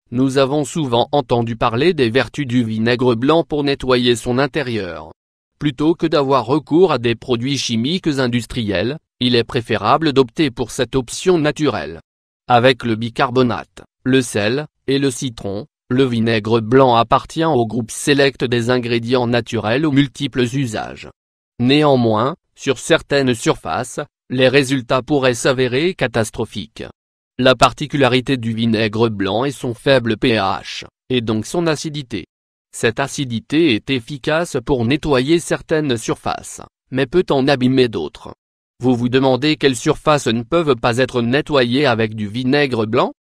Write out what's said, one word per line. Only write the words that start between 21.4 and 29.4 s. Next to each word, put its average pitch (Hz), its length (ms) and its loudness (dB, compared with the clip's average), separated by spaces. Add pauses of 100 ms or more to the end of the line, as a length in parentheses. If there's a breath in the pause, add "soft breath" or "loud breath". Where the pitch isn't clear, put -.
Néanmoins, 127 800 2 (180)
sur 131 240 -4
certaines 143 560 2
surfaces, 117 680 -4 (300)
les 127 180 4
résultats 131 540 0
pourraient 131 320 2
s'avérer 131 580 0
catastrophiques. 113 920 -6 (520)
La 131 180 4
particularité 131 840 0
du 113 160 -4
vinaigre 110 560 2
blanc 101 340 -2